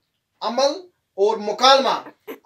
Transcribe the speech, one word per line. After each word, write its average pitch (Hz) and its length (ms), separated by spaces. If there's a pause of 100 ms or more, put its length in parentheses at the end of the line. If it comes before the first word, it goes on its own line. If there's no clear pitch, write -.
(420)
अमल 269 480 (280)
और 214 200
मुकालमा 208 720 (340)